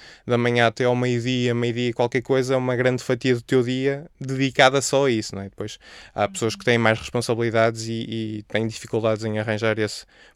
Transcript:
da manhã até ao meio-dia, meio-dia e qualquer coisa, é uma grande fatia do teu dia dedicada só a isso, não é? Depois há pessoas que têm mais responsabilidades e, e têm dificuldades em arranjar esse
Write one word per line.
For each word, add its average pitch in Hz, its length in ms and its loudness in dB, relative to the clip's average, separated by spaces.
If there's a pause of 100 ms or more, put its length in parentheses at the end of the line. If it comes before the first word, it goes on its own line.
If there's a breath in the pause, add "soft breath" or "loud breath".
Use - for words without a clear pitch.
(260 loud breath)
da 120 120 0
manhã 120 300 4
até 120 180 0
ao 123 100 2
meio-dia, 123 580 0
meio-dia 120 360 -2
e 113 40 -6
qualquer 120 280 0
coisa, 131 340 0
é - 20 2
uma 127 180 0
grande 123 280 0
fatia 127 320 2
do 120 60 -4
teu 131 200 2
dia 131 460 -2 (120)
dedicada 131 640 4
só 139 240 2
a 135 60 4
isso, 107 240 -2
não 98 80 -8
é? 98 60 -10
Depois - 280 -12 (380 loud breath)
há 104 120 2
pessoas 101 280 -4
que - 100 -10
têm 117 140 4
mais 110 180 4
responsabilidades 113 880 0
e, 113 180 -6 (340)
e 104 80 -14
têm 110 200 -2
dificuldades 110 560 -2
em 107 140 -4
arranjar 107 400 0
esse 107 260 -4 (320 soft breath)